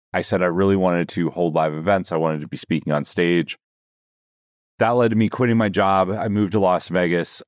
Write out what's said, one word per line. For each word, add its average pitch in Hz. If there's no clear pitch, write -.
I 92
said, 90
"I -
really 98
wanted 87
to 82
hold 85
live 80
events. 92
I 85
wanted 80
to 71
be 73
speaking 76
on 71
stage." 87
That 117
led 120
to 107
me 110
quitting 117
my 110
job. 95
I 104
moved 101
to 107
Las 90
Vegas. 87